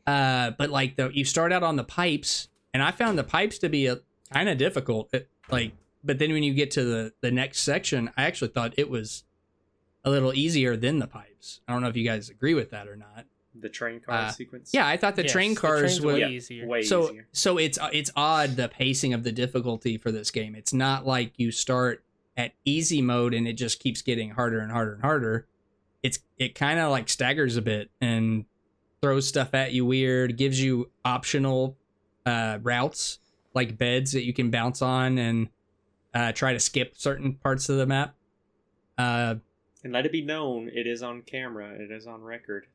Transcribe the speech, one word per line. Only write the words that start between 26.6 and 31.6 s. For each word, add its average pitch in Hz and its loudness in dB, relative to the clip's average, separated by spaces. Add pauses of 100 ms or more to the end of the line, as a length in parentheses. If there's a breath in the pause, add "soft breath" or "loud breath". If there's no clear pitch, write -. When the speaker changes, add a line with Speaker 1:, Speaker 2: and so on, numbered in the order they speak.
Speaker 1:
like, 123 0
staggers 131 0
a 110 0
bit 107 -2 (100)
and 113 2 (560)
throws 139 2
stuff 135 0
at 131 0
you 123 2
weird, 127 2
gives 135 2
you 127 0 (140)
optional, 131 0 (480)